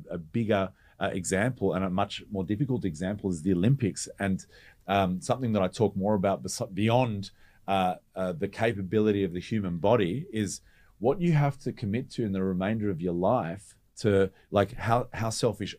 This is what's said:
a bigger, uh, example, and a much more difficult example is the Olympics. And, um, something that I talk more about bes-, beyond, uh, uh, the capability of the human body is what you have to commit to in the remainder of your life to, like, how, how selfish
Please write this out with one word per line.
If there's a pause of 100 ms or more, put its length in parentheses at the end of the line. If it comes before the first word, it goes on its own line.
(100)
a
bigger, (320)
uh,
example,
and
a
much
more
difficult
example
is
the
Olympics. (140)
And, (420)
um,
something
that
I
talk
more
about
bes-, (140)
beyond, (360)
uh, (200)
uh,
the
capability
of
the
human
body
is (380)
what
you
have
to
commit
to
in
the
remainder
of
your
life (220)
to, (220)
like,
how,
how
selfish